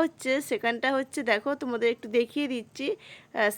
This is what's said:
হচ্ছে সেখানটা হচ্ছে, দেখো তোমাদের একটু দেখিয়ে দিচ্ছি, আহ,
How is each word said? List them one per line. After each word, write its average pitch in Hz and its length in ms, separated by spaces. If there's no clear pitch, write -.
হচ্ছে 294 400
সেখানটা 233 520
হচ্ছে, 269 300
দেখো 220 320
তোমাদের 240 360
একটু 226 180
দেখিয়ে 240 400
দিচ্ছি, 254 420
আহ, - 680